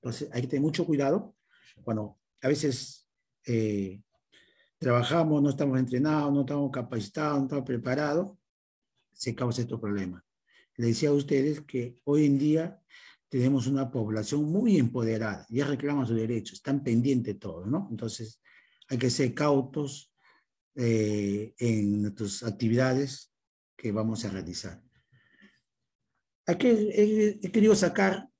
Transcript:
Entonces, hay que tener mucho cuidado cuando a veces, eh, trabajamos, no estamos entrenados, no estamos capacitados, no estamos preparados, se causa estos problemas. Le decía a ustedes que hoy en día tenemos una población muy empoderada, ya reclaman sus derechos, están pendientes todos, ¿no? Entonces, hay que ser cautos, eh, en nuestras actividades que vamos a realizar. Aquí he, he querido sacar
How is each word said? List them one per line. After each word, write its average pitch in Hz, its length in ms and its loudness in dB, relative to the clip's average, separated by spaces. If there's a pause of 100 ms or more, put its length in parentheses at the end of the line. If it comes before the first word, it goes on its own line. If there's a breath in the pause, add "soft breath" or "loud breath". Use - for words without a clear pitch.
Entonces, 123 320 -8
hay 123 100 -2
que 123 60 -6
tener 139 140 0
mucho 156 220 0
cuidado 147 520 0 (460 soft breath)
cuando 107 360 -6 (240)
a 135 60 2
veces, 143 600 -2 (380)
eh, 104 560 -2 (760 soft breath)
trabajamos, 147 640 2
no 143 80 4
estamos 135 280 0
entrenados, 143 540 2
no 143 80 4
estamos 143 320 0
capacitados, 131 680 -4
no 135 60 0
estamos 135 200 -4
preparados, 143 720 -2 (760)
se - 220 -6
causa 123 260 -2
estos 113 180 -4
problemas. 98 460 -4 (520 soft breath)
Le 117 120 0
decía 143 220 2
a - 20 4
ustedes 143 480 0
que 123 440 -8
hoy 147 200 4
en 139 140 4
día 156 440 0 (460 loud breath)
tenemos 127 400 2
una 135 220 -2
población 110 540 -2
muy 190 340 2
empoderada, 113 680 -2
ya 135 180 -2
reclaman 143 400 -2
sus 113 100 -2
derechos, 113 380 -4
están 139 280 -4
pendientes 120 560 0
todos, 90 300 -10
¿no? 185 220 -2
Entonces, 110 500 -10 (480 soft breath)
hay 131 100 -2
que 123 120 2
ser 127 240 0
cautos, 143 760 -2 (640 soft breath)
eh, 107 840 0
en 104 440 0
nuestras 104 400 -6
actividades 127 920 0 (440)
que 107 160 -6
vamos 110 320 -2
a 101 60 -4
realizar. 90 520 -10 (1600 soft breath)
Aquí 180 200 2
he, 214 720 4
he 180 120 -6
querido 214 240 8
sacar 196 520 0 (120)